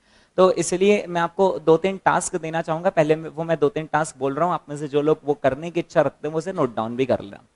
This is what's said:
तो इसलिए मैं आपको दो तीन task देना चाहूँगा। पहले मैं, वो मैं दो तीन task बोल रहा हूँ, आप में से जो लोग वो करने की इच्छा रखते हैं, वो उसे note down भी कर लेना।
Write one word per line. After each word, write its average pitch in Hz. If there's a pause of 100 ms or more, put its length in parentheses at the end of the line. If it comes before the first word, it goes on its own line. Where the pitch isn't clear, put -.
(380)
तो 185
इसलिए 190
मैं 175
आपको 185 (100)
दो 160
तीन 190
task 156
देना 160
चाहूँगा। 170
पहले 156
मैं, 160
वो 156
मैं 165
दो 143
तीन 156
task 151
बोल 139
रहा 151
हूँ, 175
आप 151
में 147
से 147
जो 143
लोग 151
वो 143
करने 139
की 165
इच्छा 165
रखते 151
हैं, 156
वो 160
उसे 170
note 135
down 117
भी 131
कर 110
लेना। 98 (160)